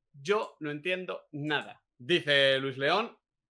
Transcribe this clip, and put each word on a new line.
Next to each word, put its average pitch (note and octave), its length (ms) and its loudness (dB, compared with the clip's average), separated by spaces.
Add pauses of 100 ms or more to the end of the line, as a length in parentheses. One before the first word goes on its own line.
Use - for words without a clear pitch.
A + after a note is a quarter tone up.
(140)
Yo F3 460 -2
no D3+ 120 -6
entiendo F3+ 600 -6
nada. C#3+ 500 -4 (160)
Dice C3+ 600 4
Luis C3+ 180 -4
León. F3 400 0 (320)